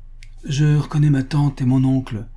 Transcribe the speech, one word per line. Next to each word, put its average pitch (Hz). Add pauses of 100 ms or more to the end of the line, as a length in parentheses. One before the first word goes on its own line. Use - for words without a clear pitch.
(440)
Je 151
reconnais 147
ma 135
tante 143
et 131
mon 131
oncle, » 131 (100)